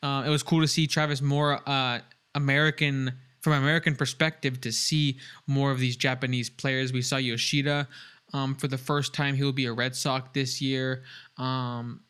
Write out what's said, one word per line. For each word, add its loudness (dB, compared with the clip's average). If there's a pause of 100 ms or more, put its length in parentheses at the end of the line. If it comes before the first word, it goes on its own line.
uh, -2
it 0
was 2
cool 4
to 4
see 2
Travis 0
more, 2
uh, 0 (380)
American, 2 (260)
from 4
an 4
American 2
perspective, -2
to -6
see 0 (300)
more 2
of 0
these 0
Japanese 0
players. -2
We 0
saw 0
Yoshida, 0 (440)
um, 0
for -4
the -2
first -2
time. 0
He 0
will 0
be 0
a -2
Red -2
Sox -2
this -2
year. -2 (360)
Um, -4